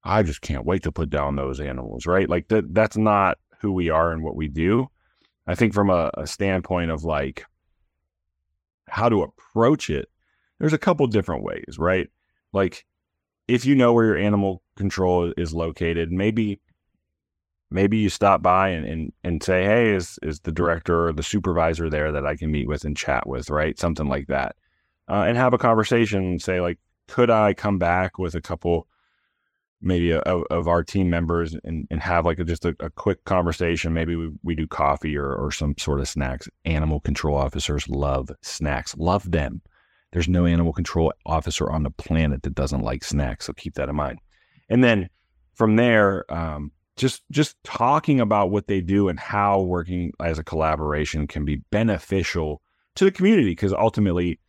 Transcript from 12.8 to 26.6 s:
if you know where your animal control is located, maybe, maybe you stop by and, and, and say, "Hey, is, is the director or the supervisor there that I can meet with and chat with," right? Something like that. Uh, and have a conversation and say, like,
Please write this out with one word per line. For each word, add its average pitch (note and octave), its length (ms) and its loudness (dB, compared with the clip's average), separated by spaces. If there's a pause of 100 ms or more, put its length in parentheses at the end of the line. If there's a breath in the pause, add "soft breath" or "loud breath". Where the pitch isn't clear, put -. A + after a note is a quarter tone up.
if A#2+ 160 2
you C#3 120 4
know A#2+ 180 6
where A#2 120 6
your G#2 120 4
animal G2 460 0 (120)
control F2+ 600 0
is E2 160 -4
located, E2 580 -2
maybe, G#2 480 -2 (1120)
maybe G2 280 2
you G#2 120 2
stop G2 320 4
by F#2 280 4
and, D#2 180 -4
and, D#2+ 260 -6 (100)
and E2+ 200 -4
say, F#2 200 2
"Hey, A2 280 4
is, F#2 320 -4
is D#2 160 -6
the - 120 -8
director E2+ 560 0
or D#2+ 60 -2
the D2+ 80 -4
supervisor E2 680 0
there D2+ 200 -2
that C#2+ 140 -4
I D2+ 100 -2
can D#2 140 -4
meet C#2+ 180 -2
with C#2+ 160 -4
and C#2+ 140 -6
chat - 300 -4
with," C2 240 -8
right? D2+ 260 -2
Something D#2+ 300 -2
like C#2 200 -4
that. C2+ 280 -4 (520)
Uh, G2+ 200 0
and A#2+ 100 0
have B2+ 160 2
a A#2+ 60 0
conversation A2 640 2
and F2+ 180 -4
say, F#2 180 -2
like, F2 200 -2 (280)